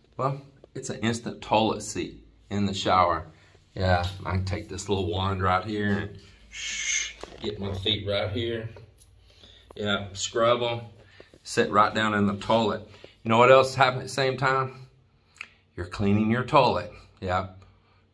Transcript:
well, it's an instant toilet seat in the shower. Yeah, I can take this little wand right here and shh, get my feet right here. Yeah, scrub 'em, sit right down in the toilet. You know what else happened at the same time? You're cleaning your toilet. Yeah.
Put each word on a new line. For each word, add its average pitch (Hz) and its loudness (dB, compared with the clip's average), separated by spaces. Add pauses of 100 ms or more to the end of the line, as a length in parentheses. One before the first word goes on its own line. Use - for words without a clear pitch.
(180)
well, 139 -4 (320)
it's - -10
an - -10
instant 110 -4
toilet 110 2
seat - -8 (280)
in 101 -2
the 92 -2
shower. 90 2 (480)
Yeah, 92 2 (180)
I 85 -4
can 95 -2
take 92 -6
this 92 -10
little 95 -2
wand 95 -2
right 92 2
here 104 -2
and 87 -4 (300)
shh, - -6 (280)
get 104 -8
my 101 -4
feet 101 -4
right 101 -2
here. 117 -6 (1040)
Yeah, 101 -2
scrub 120 0
'em, 120 -2 (600)
sit - 0
right 104 4
down 110 2
in 101 4
the 95 0
toilet. 104 0 (340)
You 113 -4
know 113 6
what 123 8
else 131 8
happened 127 2
at - -12
the - -10
same 131 0
time? 131 0 (880)
You're 90 -8
cleaning 104 0
your 123 0
toilet. 117 2 (280)
Yeah. 92 -2 (640)